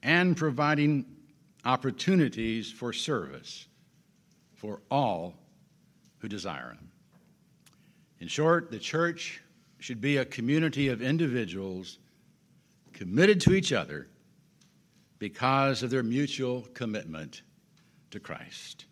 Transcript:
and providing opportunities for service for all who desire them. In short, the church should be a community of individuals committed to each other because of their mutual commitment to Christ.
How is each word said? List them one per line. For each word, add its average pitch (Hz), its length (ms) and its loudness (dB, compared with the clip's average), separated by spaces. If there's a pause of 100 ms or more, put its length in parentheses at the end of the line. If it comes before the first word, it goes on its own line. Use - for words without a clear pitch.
and 170 340 4
providing 147 680 2 (600)
opportunities 123 1080 2
for 120 200 -8
service 85 760 -6 (880)
for 107 260 -12 (100)
all 98 440 0 (840)
who 113 100 -10
desire 87 400 -8
them. - 220 -18 (1300)
In 87 80 -12
short, 165 420 2
the 110 80 -8
church - 640 -4 (360)
should 120 220 -10
be 143 180 2
a 131 60 2
community 143 640 0
of 117 140 -2
individuals 104 960 -2 (920)
committed 165 500 6
to - 120 6
each 190 180 2
other 76 360 -2 (1080)
because 131 640 2
of 127 80 -2
their 131 120 0
mutual 127 600 -2 (100)
commitment 82 680 -8 (680)
to 104 100 -14
Christ. - 720 -14